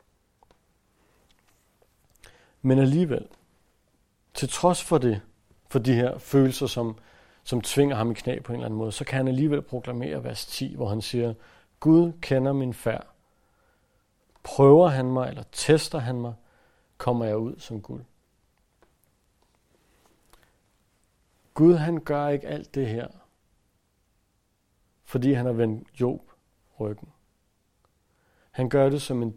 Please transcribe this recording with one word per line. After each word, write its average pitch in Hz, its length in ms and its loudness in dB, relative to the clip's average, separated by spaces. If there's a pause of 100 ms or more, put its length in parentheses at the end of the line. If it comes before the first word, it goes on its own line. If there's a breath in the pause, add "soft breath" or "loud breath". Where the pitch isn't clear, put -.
(2500 soft breath)
Men 131 160 4
alligevel, 139 480 2 (1080)
til - 140 -4
trods - 360 0
for 160 140 2
det, 117 220 0 (480)
for 135 100 0
de 123 160 2
her 123 240 0
følelser, 135 480 2
som, 113 320 -6 (460 soft breath)
som 123 160 -4
tvinger 143 360 2
ham 113 140 0
i 110 40 -4
knæ - 260 -8
på 120 120 -12
en - 40 -6
eller 120 100 -8
anden 110 120 -6
måde, 110 140 -6
så - 120 -10
kan 135 120 -4
han 131 120 0
alligevel 143 340 0
proklamere 123 640 -8
vers 123 220 -10
ti, - 280 -8
hvor 127 140 -6
han 107 140 -4
siger, 117 320 -4 (460 soft breath)
"Gud 165 400 6
kender 135 320 0
min 131 220 -4
færd. - 320 -6 (1400)
Prøver 147 460 8
han 131 240 -2
mig, 127 160 -2
eller 135 140 -12 (100)
tester - 460 0
han 123 220 -4
mig, 120 140 -10 (640)
kommer 120 260 -2
jeg 107 120 -2
ud 117 220 -6
som 113 220 -12
guld." 127 240 -16 (3500)
Gud, 165 200 8
han 160 260 -2
gør 147 280 -2
ikke 143 200 -4
alt - 260 -10
det 135 120 -2
her, 113 220 -6 (2000)
fordi 127 280 0
han 123 140 -2
har 123 60 0
vendt 113 360 -2 (120)
Job - 300 -4 (500)
ryggen. 104 280 -8 (1400)
Han 127 180 -4
gør 135 200 2
det 139 140 -2
som 123 200 -4
en 113 140 -6